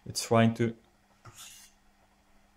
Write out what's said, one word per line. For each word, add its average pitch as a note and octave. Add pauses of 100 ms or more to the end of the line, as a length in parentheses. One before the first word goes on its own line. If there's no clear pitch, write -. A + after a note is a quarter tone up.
it's -
trying A2+
to, A#2 (1800)